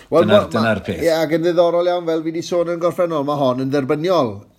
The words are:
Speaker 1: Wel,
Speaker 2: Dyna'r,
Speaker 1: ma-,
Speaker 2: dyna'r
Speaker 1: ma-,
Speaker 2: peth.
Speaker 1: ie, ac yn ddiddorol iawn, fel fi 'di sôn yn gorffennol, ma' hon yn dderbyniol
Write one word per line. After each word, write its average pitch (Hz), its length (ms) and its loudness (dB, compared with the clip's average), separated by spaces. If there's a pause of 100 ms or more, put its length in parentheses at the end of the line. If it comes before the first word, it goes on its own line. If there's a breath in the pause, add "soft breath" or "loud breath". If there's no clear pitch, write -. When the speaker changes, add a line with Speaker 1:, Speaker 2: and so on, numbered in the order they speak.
Speaker 1:
Wel, 156 200 4
Speaker 2:
Dyna'r, 104 160 6
Speaker 1:
ma-, 92 80 -10
Speaker 2:
dyna'r 110 320 0
Speaker 1:
ma-, - 20 -18
Speaker 2:
peth. 92 180 -6
Speaker 1:
ie, 165 100 2
ac 160 240 0
yn 165 100 -2
ddiddorol 175 400 2
iawn, 175 160 0
fel 165 200 -2
fi 165 120 -6
'di 170 80 -6
sôn 175 320 -2
yn 170 80 -4
gorffennol, 165 400 -2
ma' 143 160 -2
hon 131 240 0
yn 135 80 -4
dderbyniol 147 640 0 (240)